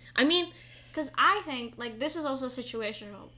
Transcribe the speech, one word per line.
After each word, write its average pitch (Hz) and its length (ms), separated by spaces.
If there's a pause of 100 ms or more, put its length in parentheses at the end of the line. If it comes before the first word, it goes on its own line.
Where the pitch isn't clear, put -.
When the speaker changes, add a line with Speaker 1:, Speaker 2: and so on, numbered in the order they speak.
(160)
Speaker 1:
I 233 100
mean, 339 200 (480)
Speaker 2:
'Cause 302 240
I 381 260
think, 247 340
like, 233 200
this 302 180
is 311 120
also 262 180
situational. 214 920